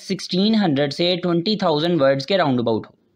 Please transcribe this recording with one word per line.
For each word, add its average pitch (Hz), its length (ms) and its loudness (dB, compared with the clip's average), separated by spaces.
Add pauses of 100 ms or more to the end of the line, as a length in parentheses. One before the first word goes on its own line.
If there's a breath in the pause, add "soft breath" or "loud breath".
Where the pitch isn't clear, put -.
सिक्सटीन 190 540 -2
हंड्रेड 147 360 0
से 175 240 0
ट्वेंटी 175 460 0
थाउजेंड 165 380 0
वर्ड्स 135 260 2
के 196 100 0
राउंड 139 240 2
अबाउट 113 260 -2
हो। - 80 -20 (220)